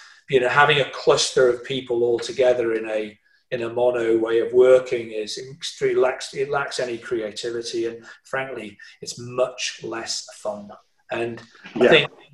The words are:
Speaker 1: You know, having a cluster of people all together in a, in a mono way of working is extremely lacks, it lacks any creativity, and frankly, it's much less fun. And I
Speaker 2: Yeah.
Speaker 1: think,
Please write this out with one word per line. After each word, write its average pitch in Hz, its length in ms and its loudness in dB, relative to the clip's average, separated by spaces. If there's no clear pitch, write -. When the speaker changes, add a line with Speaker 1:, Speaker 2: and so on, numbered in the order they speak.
Speaker 1:
You 131 120 4
know, 123 80 0
having 147 300 4
a 127 120 0
cluster - 580 4
of 120 140 -2
people 123 400 -4
all 117 160 0
together 120 540 0
in 110 140 -4
a, 107 300 -6
in 120 120 -6
a 113 60 -6
mono 117 480 2
way 113 220 2
of 113 140 -2
working 123 580 6
is 107 260 -8
extremely 131 640 -4
lacks, - 320 -2
it 139 160 -6
lacks 143 300 -6
any 120 180 -6
creativity, 117 880 -6
and 117 180 -10
frankly, 120 540 -10
it's - 180 -12
much 123 640 -4
less 113 520 -8
fun. 104 340 -10
And 117 300 -6
I - 80 4
Speaker 2:
Yeah. 120 60 8
Speaker 1:
think, - 220 6